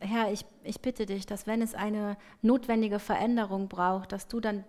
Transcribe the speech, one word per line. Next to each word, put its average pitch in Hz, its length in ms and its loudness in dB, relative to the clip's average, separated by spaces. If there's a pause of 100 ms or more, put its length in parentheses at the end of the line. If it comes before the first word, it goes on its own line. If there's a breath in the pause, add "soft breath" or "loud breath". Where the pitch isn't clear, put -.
Herr, 214 320 0
ich, 202 120 -6 (200)
ich - 160 -8
bitte 240 260 -2
dich, 196 200 -4
dass 202 200 -6
wenn 226 160 0
es 226 120 -2
eine 208 420 -2 (260 loud breath)
notwendige 220 560 4
Veränderung 202 720 0
braucht, 185 420 0
dass 196 160 -8
du 233 140 -4
dann 208 280 -2